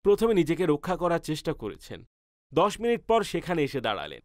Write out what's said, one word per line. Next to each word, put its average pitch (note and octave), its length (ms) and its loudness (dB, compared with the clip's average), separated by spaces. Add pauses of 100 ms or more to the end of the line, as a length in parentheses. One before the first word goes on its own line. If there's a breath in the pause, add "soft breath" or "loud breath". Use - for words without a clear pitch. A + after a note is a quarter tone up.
প্রথমে G#3 320 4
নিজেকে E3+ 320 2
রক্ষা D#3 300 0
করার E3+ 220 0
চেষ্টা D#3 340 -6
করেছেন, - 520 -12 (500)
দশ F#3 260 2
মিনিট A#3 240 0
পর A3+ 180 4
সেখানে E3+ 420 -2
এসে C3 160 -4
দাঁড়ালেন। D#2 440 -6